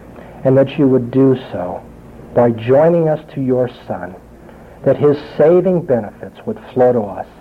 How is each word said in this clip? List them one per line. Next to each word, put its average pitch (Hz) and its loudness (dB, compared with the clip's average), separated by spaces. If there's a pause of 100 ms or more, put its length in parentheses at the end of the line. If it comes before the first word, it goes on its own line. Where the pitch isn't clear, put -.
(440)
and 131 2
that 135 0
you 143 4
would 120 0
do 131 2 (160)
so 90 -10 (520)
by 120 2
joining 151 2
us 151 -2 (120)
to 139 -8
your 127 -2 (180)
Son, 92 -12 (680)
that 135 2
his 143 2 (200)
saving 175 2
benefits 110 -6
would 110 -8 (140)
flow 123 2
to 120 0
us, 98 -10 (140)